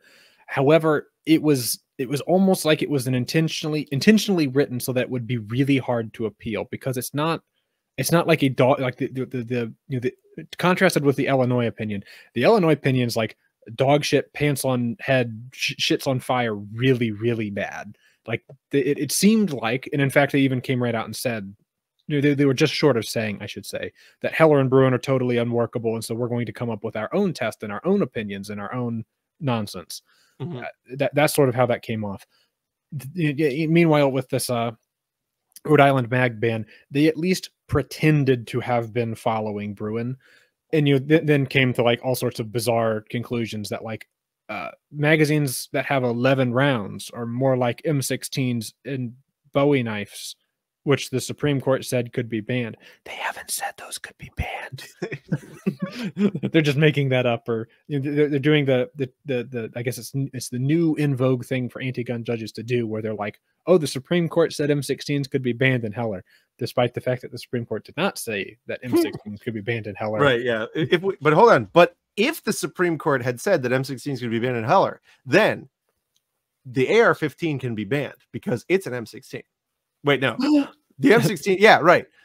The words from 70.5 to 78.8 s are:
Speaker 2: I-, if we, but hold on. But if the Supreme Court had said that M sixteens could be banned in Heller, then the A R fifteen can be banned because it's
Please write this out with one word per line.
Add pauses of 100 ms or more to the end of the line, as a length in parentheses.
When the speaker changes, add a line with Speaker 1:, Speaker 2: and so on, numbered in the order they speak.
Speaker 2:
I-,
if
we,
but
hold
on.
But (200)
if
the
Supreme
Court
had
said
that
M
sixteens
could
be
banned
in
Heller, (240)
then (1000)
the
A
R
fifteen
can
be
banned (180)
because
it's